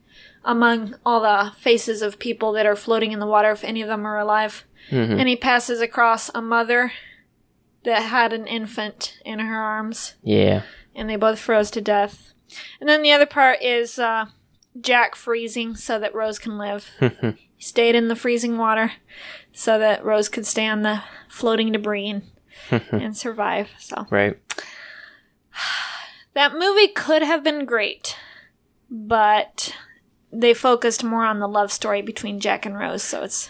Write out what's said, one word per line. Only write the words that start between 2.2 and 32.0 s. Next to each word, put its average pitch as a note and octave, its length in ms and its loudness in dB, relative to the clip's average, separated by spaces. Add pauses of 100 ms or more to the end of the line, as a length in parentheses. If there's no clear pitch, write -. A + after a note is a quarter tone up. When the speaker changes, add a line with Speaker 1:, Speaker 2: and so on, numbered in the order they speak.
Speaker 1:
that G#3+ 120 2
are G#3 100 4
floating A3 360 0
in G#3+ 80 -6
the G#3 80 -4
water, G#3+ 240 4
if G#3 120 -6
any A3 180 -4
of G#3+ 60 -8
them G#3 180 -6
are G#3+ 140 -4
alive. G#3+ 440 0 (260)
Speaker 2:
Mm-hmm. C#3 300 2
Speaker 1:
And B3+ 80 2
he B3 80 2
passes A#3+ 460 0
across A#3 520 2
a A3+ 80 -6
mother A#3 500 0 (920)
that A3+ 180 2
had A3+ 320 0
an A3 140 -8
infant G#3+ 800 -8
in G#3+ 140 -10
her A3 200 -4
arms. A3 640 -6
Speaker 2:
Yeah. G2+ 400 4 (320)
Speaker 1:
And A3 140 -8
they A3 60 -4
both G#3+ 240 2
froze G#3+ 320 2
to A3+ 100 -6
death. G#3 520 -2 (460)
And C4+ 100 -4
then D4+ 140 4
the D4 80 6
other D4 160 8
part C4+ 360 4
is, A#3+ 360 0
uh, A3+ 260 0 (540)
Jack A#3+ 360 2
freezing A#3 600 -6
so A3+ 240 -4
that G#3 160 -6
Rose A3 240 -4
can G#3+ 180 -8
live. G3+ 320 -8 (100)
Speaker 2:
<laughs> A#2 380 -2 (200)
Speaker 1:
He - 60 -18
stayed A#3 320 2
in A#3 140 2
the A#3 80 -4
freezing A#3+ 400 -2
water A3 340 0 (640)
so A3 260 2
that G#3+ 240 2
Rose G#3+ 240 2
could G#3+ 180 -8
stay A3 220 -2
on G#3+ 140 -2
the G#3 220 -2 (260)
floating A3+ 420 0
debris G#3 380 -4
and, G3+ 140 -6 (460)
Speaker 2:
<laughs> A#2 220 2
Speaker 1:
and G#3 240 -2
survive. G#3 540 -4 (100)
So - 300 -10
Speaker 2:
Right. G3+ 280 2 (1160)
Speaker 1:
<sighs> - 800 -10
that C#4 200 4
movie G4 360 4
could D#4 320 0
have D4 240 0
been D4+ 200 0
great, A3 520 -4 (720)
but G#3+ 840 0 (600)
they A#3 200 4
focused A#3+ 480 2
more A3+ 220 -2
on G#3+ 160 0
the G3+ 80 -2
love G3+ 240 0
story G3+ 300 -2